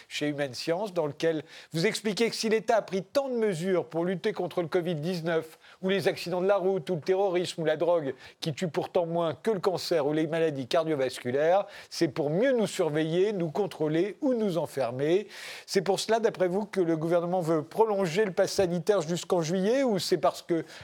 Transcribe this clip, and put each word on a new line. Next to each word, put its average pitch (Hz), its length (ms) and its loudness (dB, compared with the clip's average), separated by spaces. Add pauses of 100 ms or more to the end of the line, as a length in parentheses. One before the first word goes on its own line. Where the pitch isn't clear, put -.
chez - 180 -4
Humaine 143 260 -4
Science, 180 400 -2
dans 160 140 0
lequel 156 380 -2 (260)
vous 165 140 0
expliquez 220 440 0
que - 60 -4
si 220 140 -2
l'État 220 260 2
a 202 60 4
pris 185 220 -6
tant 277 260 -2
de 247 60 -4
mesures 185 500 0
pour 165 180 -2
lutter 185 140 -2 (160)
contre 180 300 -4
le 156 40 -4
covid 175 280 0
dix-neuf, 160 640 -4 (240)
ou 190 60 0
les 185 180 2
accidents 175 340 -2
de 190 60 2
la 202 100 4
route, 190 320 0
ou 180 60 0
le 147 60 -4
terrorisme, 185 600 0
ou 156 40 -2
la 156 120 2
drogue, 160 380 0 (260)
qui 160 100 -2
tuent 180 160 -4
pourtant 170 380 -2
moins 165 300 -2
que - 160 -2
le 196 80 -2
cancer 165 480 0
ou 151 40 2
les 156 140 2
maladies 151 420 -2
cardiovasculaires, 160 1000 2 (260)
c'est 170 160 0
pour 147 240 -4
mieux 233 200 2
nous 226 140 2
surveiller, 160 680 0
nous 170 200 -2
contrôler 170 680 0
ou 262 120 2
nous 208 240 0
enfermer. 143 680 0 (400)
C'est 190 160 0
pour 185 160 0
cela, 226 200 0
d'après 185 280 2
vous, 196 180 -2
que 190 160 -2
le 165 160 2
gouvernement 175 440 0
veut 156 220 2
prolonger 196 640 2
le 185 80 -2
pass 190 200 2
sanitaire 185 480 2
jusqu'en 170 420 0
juillet, 196 400 2
ou 214 160 2
c'est - 180 0
parce 160 240 0
que 160 240 -2 (180)